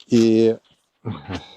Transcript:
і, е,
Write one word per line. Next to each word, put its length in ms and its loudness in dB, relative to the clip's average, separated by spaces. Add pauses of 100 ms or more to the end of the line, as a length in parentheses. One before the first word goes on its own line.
і, 460 2 (500)
е, 80 -12 (440)